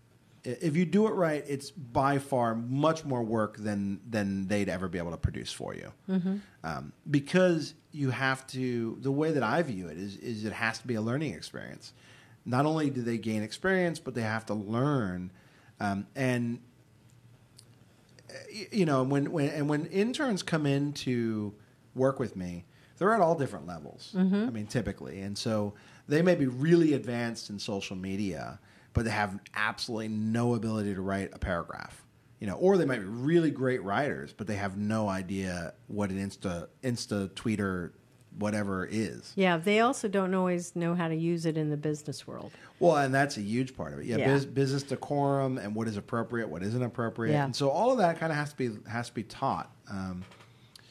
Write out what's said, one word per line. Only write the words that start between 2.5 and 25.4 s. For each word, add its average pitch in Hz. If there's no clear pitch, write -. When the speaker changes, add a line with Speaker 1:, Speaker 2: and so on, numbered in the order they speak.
Speaker 1:
much 143
more 127
work 107
than, 101
than 98
they'd 101
ever 90
be 87
able 85
to 80
produce -
for 50
you. 50
Speaker 2:
Mm-hmm. 190
Speaker 1:
Um, -
because 160
you 143
have 131
to, 120
the 135
way 151
that 139
I 127
view 98
it 80
is, 98
is 110
it 101
has 113
to -
be 123
a 107
learning 123
experience. -
Not 123
only 156
do 123
they 117
gain 110
experience, 175
but -
they 120
have 110
to 104
learn. 107
Um, 101
and, 123
uh, -
y-, 214
you 190
know, 135
when, 139
when, 151
and 151
when 151
interns 214
come 151
in 143
to 113
work 131
with 120
me, 87
they're 202
at 220
all 165
different 101
levels. 80
Speaker 2:
Mm-hmm. 190
Speaker 1:
I -
mean, 107
typically. 95
And 101
so 104